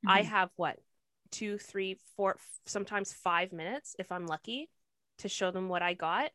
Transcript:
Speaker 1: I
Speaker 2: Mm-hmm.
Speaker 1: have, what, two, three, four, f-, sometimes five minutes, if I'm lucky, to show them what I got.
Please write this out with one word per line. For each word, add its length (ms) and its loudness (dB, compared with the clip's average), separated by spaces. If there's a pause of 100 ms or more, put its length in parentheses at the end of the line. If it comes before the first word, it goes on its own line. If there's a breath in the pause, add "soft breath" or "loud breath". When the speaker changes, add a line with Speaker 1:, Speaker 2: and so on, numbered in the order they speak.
Speaker 1:
I 140 8
Speaker 2:
Mm-hmm. 100 2
Speaker 1:
have, 260 4
what, 220 -2 (520)
two, 280 -4
three, 400 -4 (180)
four, 200 4
f-, 300 -20
sometimes 460 -2
five 400 2
minutes, 460 -6
if 140 -6
I'm 140 -4
lucky, 440 -6 (480)
to 100 -8
show 220 0
them 180 -2
what 140 0
I 120 2
got. 400 0